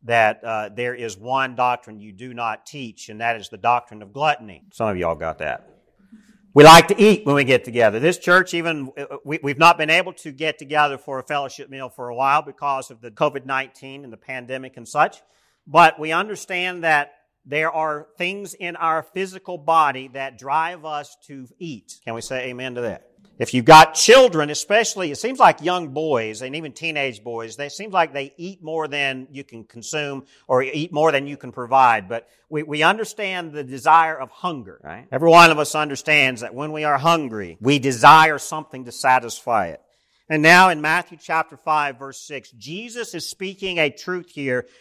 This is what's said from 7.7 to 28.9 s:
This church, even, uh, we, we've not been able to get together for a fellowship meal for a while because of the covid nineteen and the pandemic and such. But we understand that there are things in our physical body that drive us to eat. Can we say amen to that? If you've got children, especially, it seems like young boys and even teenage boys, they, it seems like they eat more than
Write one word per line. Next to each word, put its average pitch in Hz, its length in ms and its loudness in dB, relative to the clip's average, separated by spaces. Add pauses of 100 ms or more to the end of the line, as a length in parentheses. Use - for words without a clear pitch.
This 175 180 0
church, 185 340 2
even, 165 460 -6
uh, 139 260 -14
we, 147 200 -8
we've 139 140 -6
not 165 200 6
been 156 120 -2
able 175 240 0
to - 180 -18
get 147 260 -8
together 147 400 -2
for 135 220 -12
a - 20 -14
fellowship 139 480 -10
meal 135 180 -14
for 123 200 -14
a 120 80 -12
while 139 260 0
because 139 480 -8
of 117 100 -20
the 117 120 -20
covid 135 340 -4
nineteen 135 560 -10
and 123 100 -20
the 107 40 -20
pandemic 131 600 -14
and 117 120 -20
such. 151 300 -2 (500)
But 156 320 4
we 156 100 -6
understand 180 720 -6
that 151 300 0 (340)
there 156 240 -4
are 156 380 -6 (100)
things 190 360 -8
in 175 200 -12
our 160 300 -4
physical 185 520 -12
body 147 520 0
that 131 280 -12
drive 156 480 -6
us 151 320 -12 (120)
to 135 180 -18 (140)
eat. 147 440 -16
Can 113 100 -10
we 113 80 -10
say 127 260 -10
amen 127 260 -12
to 123 60 -10
that? 110 240 -10 (340)
If - 160 -6
you've 123 100 0
got 156 300 10
children, 208 560 4
especially, 196 640 -2
it 135 40 -10
seems 254 220 -8
like 180 240 4
young 170 320 -4
boys 120 480 -4
and 131 140 -12
even 160 160 -12
teenage 139 500 -8
boys, 113 320 -12
they, 143 120 -10
it 143 60 -14
seems 202 200 -16
like 165 200 0
they 139 240 -10
eat 180 280 -16
more 156 240 -6
than 135 420 -6